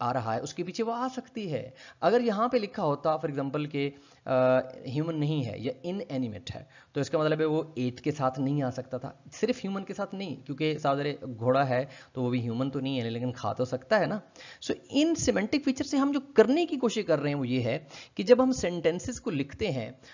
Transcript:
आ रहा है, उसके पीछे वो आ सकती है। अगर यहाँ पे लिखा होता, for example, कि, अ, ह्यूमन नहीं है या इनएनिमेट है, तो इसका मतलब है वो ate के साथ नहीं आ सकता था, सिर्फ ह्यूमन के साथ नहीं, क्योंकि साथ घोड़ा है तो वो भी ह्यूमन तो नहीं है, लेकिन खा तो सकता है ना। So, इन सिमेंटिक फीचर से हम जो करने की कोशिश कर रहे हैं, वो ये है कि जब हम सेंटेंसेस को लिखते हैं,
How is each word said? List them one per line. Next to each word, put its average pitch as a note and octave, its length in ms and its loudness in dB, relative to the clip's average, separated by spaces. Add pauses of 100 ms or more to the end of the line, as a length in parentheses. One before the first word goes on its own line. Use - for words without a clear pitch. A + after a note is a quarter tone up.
आ A#2+ 100 0
रहा A#2 220 0
है, A#2 60 -2
उसके C3+ 220 -8
पीछे F3+ 200 -4
वो A3+ 100 -2
आ A#3+ 160 -2
सकती B3+ 400 -8
है। C#3 260 -4 (280)
अगर G#3 180 6
यहाँ A3+ 280 2
पे B3 100 2
लिखा G3+ 240 -4
होता, D#3 380 2
for D#3+ 100 -2
example, C#3 380 -2
कि, C#3+ 260 -2 (320)
अ, C3 80 0 (540)
ह्यूमन D#3 260 -2
नहीं D3+ 280 0
है G2+ 200 -6
या B2+ 100 -2 (120)
इनएनिमेट F#3+ 640 -4
है, - 180 -12 (260)
तो D3 60 -2
इसका D3 180 0
मतलब D#3 220 2
है D#3 60 2
वो D#3 320 0
ate B2 220 -2
के D3 120 -2
साथ C3 260 -2
नहीं C#3+ 240 0
आ B2+ 80 0
सकता B2+ 280 -8
था, - 340 -12
सिर्फ A#3+ 280 -2
ह्यूमन G3 220 -6
के F#3+ 120 -10
साथ G3 200 -6
नहीं, F#3+ 220 -8
क्योंकि D3+ 420 -2
साथ C#3+ 480 0
घोड़ा B2+ 380 2
है C3 240 0 (260)
तो B2+ 80 -2
वो B2 80 2
भी B2 100 2
ह्यूमन A#2+ 300 -2
तो C#3+ 100 -4
नहीं C3+ 180 -2
है, A#2 120 -2
लेकिन A#2+ 220 -2
खा G#2+ 200 -4
तो B2+ 120 0
सकता C3 340 0
है F3 80 4
ना। G3 160 -2 (400)
So, - 100 -4 (180)
इन D#4+ 240 4
सिमेंटिक A#3 500 0
फीचर C4+ 200 0
से - 120 -2
हम C#4 160 2
जो C#4 80 0
करने C4+ 460 6
की D#4+ 100 -4
कोशिश A3 280 0
कर D#3+ 140 2
रहे D3 140 0
हैं, C#3+ 60 -2
वो C#3 60 -2
ये B2 160 2
है A#2+ 260 -2 (300)
कि G3+ 60 -2
जब A3+ 180 8
हम C4 120 4
सेंटेंसेस F3 640 -2
को - 120 -6
लिखते C#3+ 380 -4
हैं, B2+ 300 -4 (160)